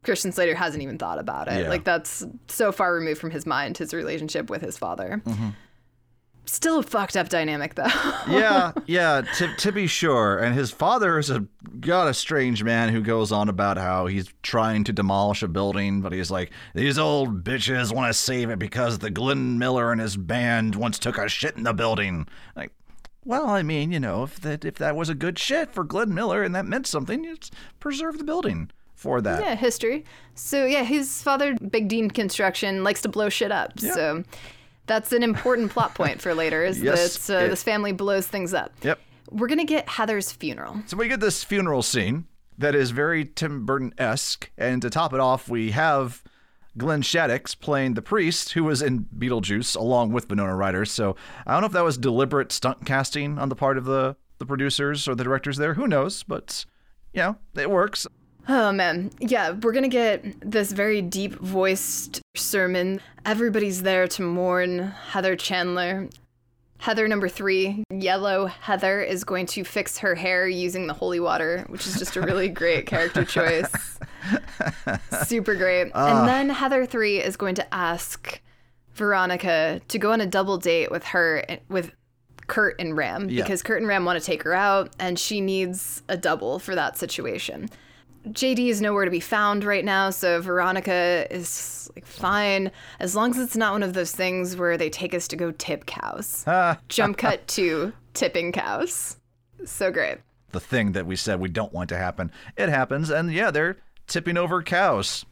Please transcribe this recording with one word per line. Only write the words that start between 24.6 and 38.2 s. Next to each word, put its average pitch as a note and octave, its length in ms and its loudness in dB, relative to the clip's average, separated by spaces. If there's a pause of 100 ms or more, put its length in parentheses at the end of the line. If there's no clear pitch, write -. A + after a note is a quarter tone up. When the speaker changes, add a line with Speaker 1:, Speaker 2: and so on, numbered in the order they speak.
Speaker 2:
if D#3+ 100 -6
that D3 200 -2
was D#3+ 140 -2
a D#3+ 60 -2
good E3 220 -4
shit D4+ 340 -2
for F3+ 120 -4
Glenn G3 300 -2
Miller G#3 300 0
and F3 120 -2
that - 100 -2
meant - 220 -4
something, D#3+ 360 -4
you E4 140 -12
just - 160 -16 (260)
preserve D4+ 380 -6
the D#4 80 -8
building - 460 -2 (240)
for C3 260 -2
that. - 200 0
Speaker 1:
Yeah, E4 140 0
history. A#3+ 500 0 (300)
So, C#4 300 0
yeah, C4+ 180 2
his C4+ 380 -2
father, C#4 340 2
Big G#3+ 320 -2
Dean A3 220 2
Construction, F#3+ 760 0
likes F#3+ 200 0
to G#3+ 60 -2
blow G#3 200 0
shit G3 220 0
up. D#3+ 260 -2
Speaker 2:
Yeah. - 160 -2
Speaker 1:
So D#3+ 300 0 (640)
that's A3 260 0
an A#3+ 100 4
important A#3 480 2
plot A3+ 240 0
point D3 260 -2
for F3 120 0
later, D#3+ 320 2
is F#3 160 -2
Speaker 2:
<laughs> - 20 -2
Yes, F3 440 2
Speaker 1:
that, G3+ 160 0
uh, - 20 4
Speaker 2:
it - 40 2
Speaker 1:
this F3+ 140 -2
family G#3 300 0
blows G3 340 0